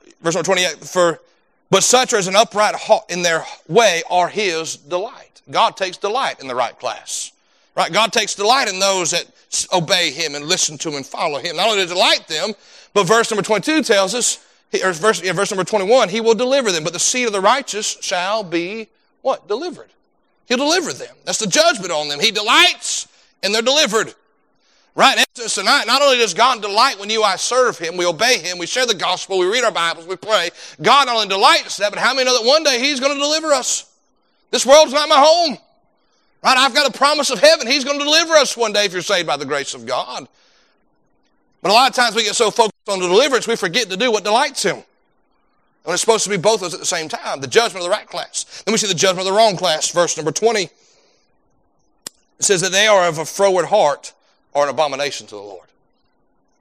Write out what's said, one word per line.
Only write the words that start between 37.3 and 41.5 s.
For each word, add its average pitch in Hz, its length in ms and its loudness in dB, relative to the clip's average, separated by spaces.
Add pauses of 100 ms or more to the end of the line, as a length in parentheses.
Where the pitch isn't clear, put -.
of 220 100 -4
heaven. 302 260 6
He's 277 160 0
gonna 285 160 -4
deliver 320 360 2
us 285 220 4
one 220 160 -2
day 208 120 2
if 190 80 -2
you're 185 100 -6
saved 175 240 0
by 151 100 -2
the 139 100 -8
grace 139 280 -4
of 120 100 -16
God. 131 440 -6 (1300)